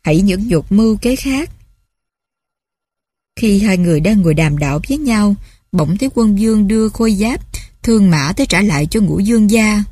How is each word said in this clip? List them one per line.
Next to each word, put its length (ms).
hãy 200
những 260
nhục 240
mưu 260
kế 180
khác. 360
Khi 240
hai 180
người 220
đang 220
ngồi 120
đàm 240
đạo 300
với 100
nhau, 380
bỗng 260
thấy 180
quân 240
vương 280
đưa 220
khôi 260
giáp, 260
thương 260
mã 280
tới 80
trả 160
lại 300
cho 100
Ngũ 240
vương 260
gia. 400